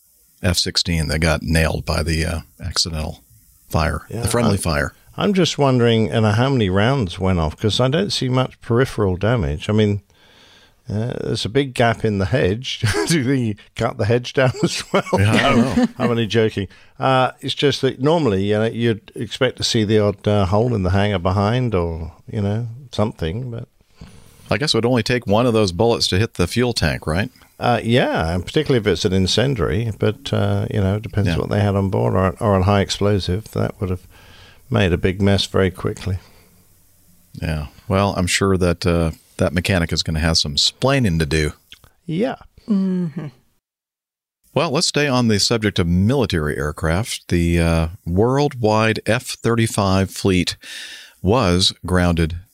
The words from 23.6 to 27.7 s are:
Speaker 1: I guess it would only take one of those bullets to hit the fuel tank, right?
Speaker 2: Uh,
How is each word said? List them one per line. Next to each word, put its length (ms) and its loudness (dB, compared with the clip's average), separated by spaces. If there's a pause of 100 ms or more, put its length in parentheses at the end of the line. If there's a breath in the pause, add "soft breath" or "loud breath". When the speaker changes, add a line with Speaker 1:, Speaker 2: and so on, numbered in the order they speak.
Speaker 1:
I 80 0
guess 160 -2
it 20 2
would 80 2
only 160 2
take 240 -2
one 220 4
of 60 2
those 180 2
bullets 380 2
to 100 0
hit 160 -2
the 100 0
fuel 280 -2
tank, 340 -2
right? 240 -2 (280 soft breath)
Speaker 2:
Uh, 240 0